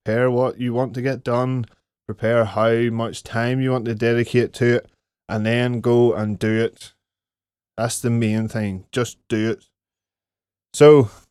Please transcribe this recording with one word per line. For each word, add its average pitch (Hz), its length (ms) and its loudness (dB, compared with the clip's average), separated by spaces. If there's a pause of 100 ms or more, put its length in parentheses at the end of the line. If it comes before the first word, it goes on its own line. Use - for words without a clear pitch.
prepare 120 280 0
what 123 280 -2
you 123 140 -4
want 123 220 -4
to 123 80 -6
get 131 200 -4
done, 127 440 -2 (400)
prepare 113 400 0
how 110 280 0 (140)
much 117 340 -6
time 123 380 -4
you 131 120 -2
want 123 120 -2
to 117 100 -4
dedicate 117 600 0
to 120 220 2
it, - 140 -6 (380)
and 107 160 -4
then 120 380 0
go 120 320 4
and 107 240 -4
do 110 200 -2
it. - 360 -6 (800)
That's 113 240 -6
the 123 80 -4
main 110 400 0
thing. 101 440 -8
Just 120 260 -6 (100)
do 113 220 -2
it. - 160 -10 (1040)
So, 147 380 8 (200)